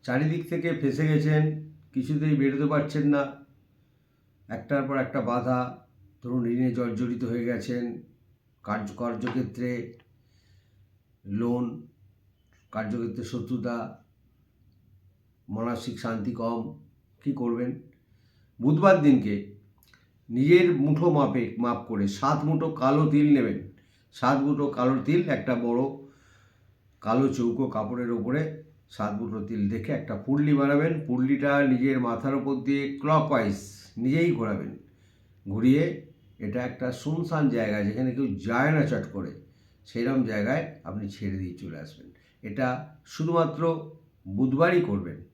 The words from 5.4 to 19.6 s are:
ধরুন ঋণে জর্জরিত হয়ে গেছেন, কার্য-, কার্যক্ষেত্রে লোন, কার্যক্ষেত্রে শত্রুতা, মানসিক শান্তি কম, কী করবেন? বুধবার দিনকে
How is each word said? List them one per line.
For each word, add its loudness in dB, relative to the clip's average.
ধরুন -2
ঋণে 2
জর্জরিত -2
হয়ে -2
গেছেন, -4
কার্য-, -6
কার্যক্ষেত্রে -4
লোন, -2
কার্যক্ষেত্রে -4
শত্রুতা, -4
মানসিক -6
শান্তি -4
কম, -4
কী -4
করবেন? -2
বুধবার 6
দিনকে 6